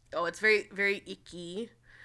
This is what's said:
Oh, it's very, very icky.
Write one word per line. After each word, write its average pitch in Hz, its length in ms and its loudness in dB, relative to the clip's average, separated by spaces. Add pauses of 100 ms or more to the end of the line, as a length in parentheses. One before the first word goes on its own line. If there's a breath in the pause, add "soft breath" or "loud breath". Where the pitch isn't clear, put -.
(160)
Oh, 170 100 0
it's 170 120 -4
very, 214 320 4
very 202 360 0
icky. 180 640 -8 (340 loud breath)